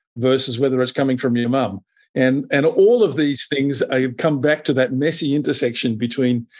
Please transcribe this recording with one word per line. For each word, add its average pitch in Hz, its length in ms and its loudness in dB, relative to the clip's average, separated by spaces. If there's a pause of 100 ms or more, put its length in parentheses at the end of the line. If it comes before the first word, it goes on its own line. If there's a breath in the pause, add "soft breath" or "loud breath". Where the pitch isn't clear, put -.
(180)
versus 127 420 0
whether 131 220 0
it's 127 100 -2
coming 135 240 0
from 123 220 0
your 120 100 0
mum? 120 320 -2 (360)
And, 135 340 0
and 143 160 2
all 196 380 4
of 143 120 0
these 143 320 -2
things, 139 360 -2
I 131 240 0 (100)
come 151 240 0
back 151 220 0
to 147 100 0
that 131 180 2
messy 143 440 -2
intersection 127 600 -2
between 120 500 -2 (120 loud breath)